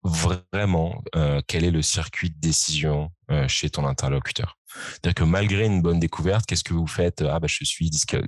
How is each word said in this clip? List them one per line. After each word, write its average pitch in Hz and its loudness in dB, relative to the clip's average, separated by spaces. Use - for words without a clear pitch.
vraiment, 90 0
euh, 73 2
quel 85 0
est 87 4
le 80 2
circuit - -2
de 78 -16
décision, 78 0
euh, 73 0
chez - -2
ton 73 -2
interlocuteur. - -2
C'est-à-dire - -2
que - 2
malgré 98 4
une 98 4
bonne 85 4
découverte, 90 2
qu'est-ce - -2
que - -4
vous 82 2
faites ? 87 0
Ah, 73 0
bah, 80 -2
je - -2
suis 80 0
disque-, 131 -2